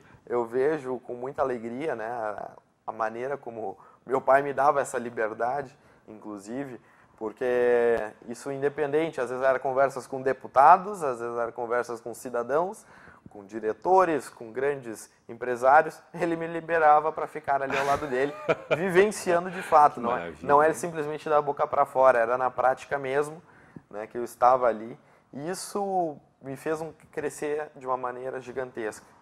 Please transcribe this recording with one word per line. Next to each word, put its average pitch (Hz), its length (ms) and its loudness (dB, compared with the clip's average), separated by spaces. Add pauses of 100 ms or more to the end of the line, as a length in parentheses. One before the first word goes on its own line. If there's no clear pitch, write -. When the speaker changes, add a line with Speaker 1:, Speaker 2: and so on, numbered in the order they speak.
(260)
Speaker 1:
eu 120 200 -2
vejo 127 540 -2
com - 140 -14
muita 131 280 -8
alegria, 123 540 -4
né? 110 120 -8
A, 110 440 -8 (360)
a 110 40 -6
maneira 117 460 -4
como 110 400 -12 (280)
meu 131 140 0
pai 135 220 4
me 143 100 -4
dava 139 300 2
essa 123 160 -4
liberdade, 120 800 -4 (280)
inclusive, 110 760 -12 (340)
porque 120 800 2 (320)
isso 120 240 -10
independente, 143 680 0
às 120 80 -2
vezes 127 140 -4
era 131 140 4
conversas 131 480 0
com 131 160 -8
deputados, 165 800 4
às 127 180 -4
vezes 120 180 -6
era 117 140 -2
conversas 117 500 -4
com 117 120 -10
cidadãos, 131 720 -4 (440)
com 101 160 -18
diretores, 127 840 2
com 113 220 -16
grandes 127 600 -4 (160)
empresários, 127 760 4 (120)
ele 170 240 -2
me 165 100 -6
liberava 160 640 4
pra 156 160 -6
ficar 143 340 -4
ali 135 160 -2
ao 139 80 0
lado 143 220 0
dele, 135 260 0 (220)
Speaker 2:
<laughs> - 200 -10
Speaker 1:
vivenciando 185 760 2
de 185 100 -10
fato, 147 340 6
Speaker 2:
Que 127 40 -10
Speaker 1:
não 120 120 -2
é, - 20 0
Speaker 2:
maravilha. 85 340 -6
Speaker 1:
não 143 160 8
era 160 100 4
simplesmente 156 540 -6
da 147 140 4
boca 143 260 -2
pra 139 180 2
fora, 131 340 4
era 117 180 2
na 127 120 0
prática 131 480 0
mesmo, 147 440 -2 (480)
né, 104 180 -10
que - 100 -12
eu 120 60 -4
estava 123 440 4
ali, 113 300 -2 (360)
e 147 160 -8
isso 185 680 -4 (240)
me 135 140 -10
fez 156 240 -4
um 160 140 -8 (180)
crescer 151 640 -6
de 131 100 -18
uma 127 120 -2
maneira 127 420 -8
gigantesca, 123 680 -8 (160)